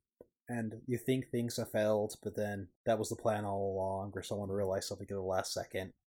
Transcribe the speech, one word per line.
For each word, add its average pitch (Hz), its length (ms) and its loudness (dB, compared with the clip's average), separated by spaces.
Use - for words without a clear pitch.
And 113 380 -4
you 123 100 2
think 131 340 0
things 120 280 0
have 117 120 -2
failed, 107 520 4
but 101 140 -6
then 101 320 -2
that 113 120 6
was 107 120 0
the - 60 -2
plan 104 280 2
all 98 300 0
along, 95 420 -2
or 95 60 -4
someone 101 280 -4
realized 98 380 0
something 98 220 -8
at 101 40 -2
the 98 60 -2
last 92 320 0
second. 98 400 -4